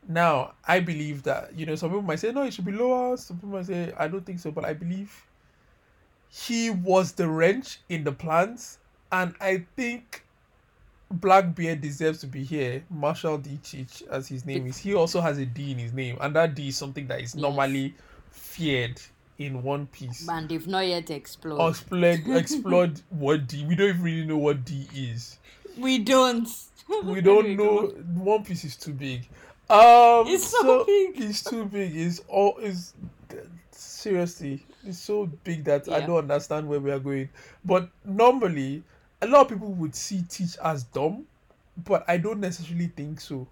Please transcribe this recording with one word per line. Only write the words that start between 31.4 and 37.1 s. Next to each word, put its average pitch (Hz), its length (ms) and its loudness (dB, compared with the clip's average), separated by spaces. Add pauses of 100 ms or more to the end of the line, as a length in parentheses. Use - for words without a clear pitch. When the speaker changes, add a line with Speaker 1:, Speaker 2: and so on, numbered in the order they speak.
Speaker 1:
too 226 220 -6
big. 196 300 -4
It's 170 320 -4
all, 196 320 2
it's, 190 340 -8 (800)
seriously, 175 920 -6 (180)
it's 185 160 -12
so 208 260 -4 (200)
big 165 180 -6
that 143 240 0
I 156 120 0
Speaker 2:
Yeah. 151 80 -4
Speaker 1:
don't 170 100 2
understand 151 500 -2
where 147 140 -2
we 139 100 -2
are 139 80 -2
going. 135 300 -6 (340)